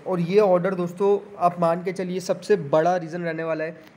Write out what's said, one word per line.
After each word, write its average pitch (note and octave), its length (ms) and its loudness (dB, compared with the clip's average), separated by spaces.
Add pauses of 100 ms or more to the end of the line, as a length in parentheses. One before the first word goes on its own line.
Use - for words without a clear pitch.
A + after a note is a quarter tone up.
और F3+ 140 0
ये F3 180 2
order F#3 360 4
दोस्तों F3+ 420 0 (220)
आप F3 220 2
मान E3+ 220 2
के F#3 100 -4
चलिए F#3 280 -6
सबसे F3+ 340 0
बड़ा D#3+ 420 2
reason E3 240 -8
रहने E3 220 -4
वाला D#3+ 200 -4
है D#3+ 180 -10 (160)